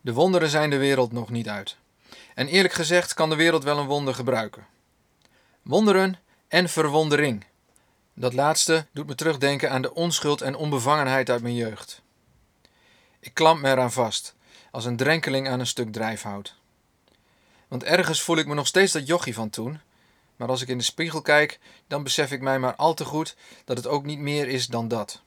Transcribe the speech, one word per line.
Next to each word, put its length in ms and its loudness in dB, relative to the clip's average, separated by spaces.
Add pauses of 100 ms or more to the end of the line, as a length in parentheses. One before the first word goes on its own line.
De 120 -6
wonderen 360 4
zijn 220 2
de 60 0
wereld 360 2
nog 180 -8
niet 180 -6
uit. 280 -8 (580)
En 140 -4
eerlijk 260 4
gezegd 400 2
kan 140 2
de 80 0
wereld 280 4
wel 140 0
een 80 -2
wonder 280 -2
gebruiken. 520 -4 (960)
Wonderen 560 4 (300)
en 200 2
verwondering. 760 2 (680)
Dat 180 -2
laatste 600 2
doet 140 -8
me 80 -8
terugdenken 560 0
aan 120 -2
de 120 -6
onschuld 460 0
en 140 -4
onbevangenheid 760 0
uit 120 0
mijn 120 -4
jeugd. 480 -8 (1160)
Ik 140 -20
klamp 260 4
me 100 2
eraan 220 2
vast, 420 -2 (360)
als 140 -8
een 120 -4
drenkeling 520 0
aan 120 -2
een 60 -4
stuk 260 -6
drijfhout. 600 -8 (1120)
Want 160 -8
ergens 380 2
voel 140 0
ik 100 0
me 80 -4
nog 120 -2
steeds 260 4
dat 140 -2
jochie 280 0
van 160 -4
toen, 300 -8 (560)
maar 120 -8
als 140 -2
ik 60 -10
in 100 -2
de 60 -4
spiegel 380 -4
kijk, 360 4 (280)
dan 160 -6
besef 300 0
ik 80 -6
mij 180 0
maar 160 -2
al 200 2
te 100 -6
goed 320 -6 (280)
dat 120 -4
het 100 -8
ook 180 -2
niet 140 -8
meer 300 -4
is 180 -2
dan 220 -4
dat. 380 -6